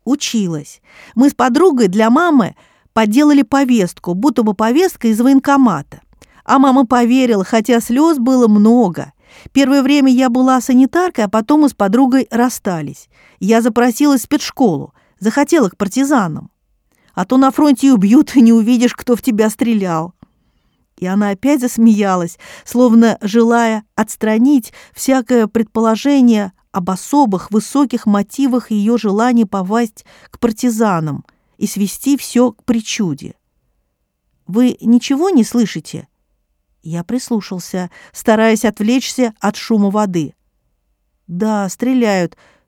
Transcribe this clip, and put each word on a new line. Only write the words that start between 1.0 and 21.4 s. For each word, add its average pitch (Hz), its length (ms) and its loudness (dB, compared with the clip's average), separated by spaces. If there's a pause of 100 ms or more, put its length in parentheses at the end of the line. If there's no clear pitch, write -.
Мы 269 140 4
с - 40 -2
подругой 254 540 2
для 214 220 0
мамы 277 440 2 (380)
подделали 277 500 2
повестку, 240 720 -2
будто 226 300 0
бы 214 100 -2
повестка 240 540 -2
из 220 120 0
военкомата. 262 800 0 (480)
А 262 120 4
мама 269 260 4
поверила, 240 580 2
хотя 233 360 0
слез 294 380 0
было 247 280 2
много. 214 680 2 (400)
Первое 277 300 2
время 269 300 2
я 254 180 2
была 254 300 2
санитаркой, 269 640 0
а 202 40 -4
потом 247 340 0
мы 285 60 2
с - 60 -4
подругой 240 560 0
расстались. 202 760 -6 (320)
Я 220 200 2
запросилась 247 600 0
в - 40 -8
спецшколу, - 720 -4 (240)
захотела 277 500 0
к - 80 -12
партизанам. 214 720 -4 (640)
А 185 100 -4
то 254 120 -2
на 269 140 4
фронте 277 380 2
и - 20 4
убьют, 240 460 2
и 247 40 6
не 226 120 6
увидишь, 233 420 2
кто 247 220 -2
в 190 60 -14
тебя 214 280 -2
стрелял. 185 640 -4 (840)
И 185 80 -8
она 202 240 -2
опять 254 300 -2